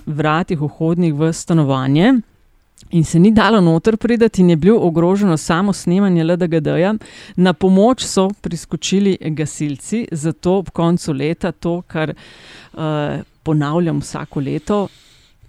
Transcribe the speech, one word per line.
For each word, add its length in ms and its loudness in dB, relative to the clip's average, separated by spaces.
vratih 580 -2
vhodnih 540 0
v 180 0
stanovanje. 800 2
In 160 0
se 140 0
ni 120 6
dalo 300 4
noter 360 2
priti 400 2
in 140 4
je 60 4
bilo 240 4
ogroženo 560 2
samo 360 -2
snemanje 500 0
L 140 0
D 100 -2
G 140 0
D-ja. 340 0
Na 180 2
pomoč 500 2
so 360 -2
priskočili 840 -4
gasilci, 840 -6
zato 460 -4
ob 160 -4
koncu 420 -2
leta 400 -4
to, 300 -6
kar, 280 -6
eh, 40 -12
ponavljam 580 -2
vsako 420 -10
leto, 480 -4